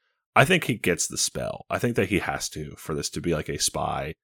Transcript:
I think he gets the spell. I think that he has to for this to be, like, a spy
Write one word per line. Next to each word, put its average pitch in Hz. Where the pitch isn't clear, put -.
I 123
think 175
he 127
gets -
the -
spell. -
I 92
think 120
that 95
he 90
has -
to 76
for -
this 73
to -
be, 82
like, 78
a -
spy 71